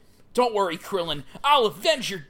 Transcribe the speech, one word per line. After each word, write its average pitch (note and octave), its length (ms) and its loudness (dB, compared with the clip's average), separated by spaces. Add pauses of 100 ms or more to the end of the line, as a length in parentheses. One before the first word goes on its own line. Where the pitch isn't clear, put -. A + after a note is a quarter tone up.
(340)
Don't A#3+ 200 2
worry, F#3+ 240 0
Krillin. E3+ 460 -4 (200)
I'll C#4 220 6
avenge G#3 460 0
your F3+ 180 -10